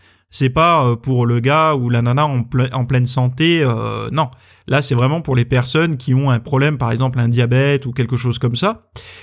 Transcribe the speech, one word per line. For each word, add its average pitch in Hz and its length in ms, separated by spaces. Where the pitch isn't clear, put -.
c'est 131 200
pas, 160 340
euh, 120 120
pour 123 300
le 120 120
gars 151 380
ou 123 140
la 117 120
nana 127 240
en 131 140
ple-, 123 320
en 127 140
pleine 127 200
santé, 135 560
euh, 110 480
non. 139 180
Là, 135 140
c'est 143 140
vraiment 131 260
pour 139 160
les 120 80
personnes 135 520
qui 127 180
ont 139 160
un 120 80
problème, 139 400
par 117 140
exemple 127 260
un 117 100
diabète 127 560
ou 120 80
quelque 123 240
chose 120 220
comme 120 180
ça. 214 340